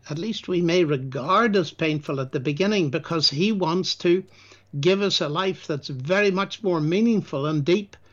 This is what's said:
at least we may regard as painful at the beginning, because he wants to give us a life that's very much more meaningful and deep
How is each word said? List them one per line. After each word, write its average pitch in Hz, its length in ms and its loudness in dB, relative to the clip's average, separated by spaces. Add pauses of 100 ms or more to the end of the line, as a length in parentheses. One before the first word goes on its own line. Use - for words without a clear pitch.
at 151 80 -6
least 214 300 -8
we 180 140 0
may 175 240 4
regard 147 720 0
as 165 140 0
painful 151 500 -2
at 131 100 -8
the 151 80 -2
beginning, 160 500 0
because 156 400 -2
he 180 220 0
wants 180 420 0
to 180 300 2 (560)
give 185 220 4
us 202 180 0
a 170 80 -2
life 180 400 -4
that's 147 220 -4
very 175 420 0
much 196 320 -4
more 180 160 0
meaningful 175 640 0
and 151 200 0
deep 202 320 0 (160)